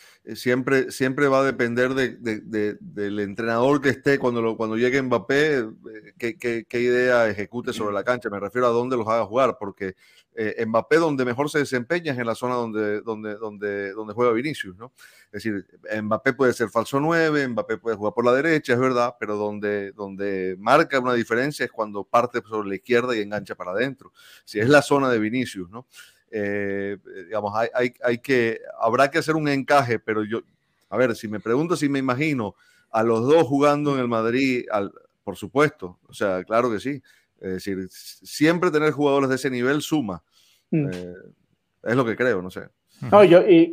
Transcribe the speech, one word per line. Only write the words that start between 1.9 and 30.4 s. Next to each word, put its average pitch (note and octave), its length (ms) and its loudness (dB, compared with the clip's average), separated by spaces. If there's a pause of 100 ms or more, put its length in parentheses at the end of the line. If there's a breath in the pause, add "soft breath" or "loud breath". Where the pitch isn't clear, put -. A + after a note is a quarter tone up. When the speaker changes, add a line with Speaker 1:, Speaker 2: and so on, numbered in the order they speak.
Speaker 1:
de, B2+ 220 -2
de, A2 240 -6
de, G#2 400 -4
del G2+ 400 -6
entrenador A#2 600 0
que C#3 100 2
esté C#3 280 0
cuando, A#2+ 240 -2
lo, A2+ 140 -2
cuando A2 200 -4
llegue B2+ 240 2
Mbappé, C3+ 580 0
eh, A#2 60 -2 (540)
qué, A#2 200 -6
qué, A#2 300 -4
qué A#2+ 120 -2
idea B2 480 4
ejecute G#2+ 440 -6
sobre G#2+ 220 -4
la G2 100 -4
cancha. B2 260 -2
Me G2+ 100 -6
refiero B2 260 0
a A#2+ 40 4
dónde A#2+ 280 0
los G#2+ 100 -4
haga A2+ 160 0
jugar, A2+ 340 0
porque, G2 360 -8 (400)
eh, A2+ 320 -4
Mbappé B2+ 300 2
donde D3+ 280 2
mejor B2 260 -2
se D3+ 80 -2
desempeña C#3+ 540 -2
es B2 60 -4
en A#2+ 80 -2
la A2+ 80 -2
zona B2 200 -4
donde, G#2+ 460 -2
donde, G#2+ 360 -8
donde, G2+ 560 -6
donde G#2+ 220 -10
juega A#2+ 180 2
Vinicius, A#2 440 -4
¿no? A#2 160 -20 (400 soft breath)
Es G2+ 100 -10
decir, G2+ 240 -6 (360)
Mbappé G#2+ 320 0
puede B2 180 4
ser A2+ 160 -2
falso A#2 320 -2
nueve, D#3 480 2
Mbappé A2 300 -4
puede A2+ 180 -4
jugar G#2 180 -4
por A#2+ 120 0
la B2 60 6
derecha, C#3+ 420 2
es A#2 40 2
verdad, B2 400 0
pero G#2 180 -4
donde, G#2 560 -4
donde G2 640 -4
marca C3+ 420 4
una B2 140 0
diferencia A#2+ 500 0
es A#2 80 -8
cuando G#2 320 -6
parte A#2+ 420 0
sobre G#2+ 220 -4
la G2 80 -4
izquierda A#2+ 400 0
y A2 40 -2
engancha G#2 340 -6
para F2+ 180 -12
adentro. B2 400 -4 (320 soft breath)
Si - 160 -4
es A2+ 80 2
la C#3+ 140 8
zona C#3 280 2
de A#2+ 80 2
Vinicius, G#2+ 520 -4
¿no? A#2 160 -18 (440 soft breath)
Eh, G2+ 680 -4 (260)
digamos, G#2 320 -4
hay, A2+ 180 0
hay, B2+ 280 -2
hay A#2+ 160 0
que, A#2 420 0 (180)
habrá B2 320 2
que D3 80 -2
hacer D#3 160 0
un D#3 140 0
encaje, C3+ 500 2
pero G#2+ 260 -2
yo, G#2+ 160 -6 (500)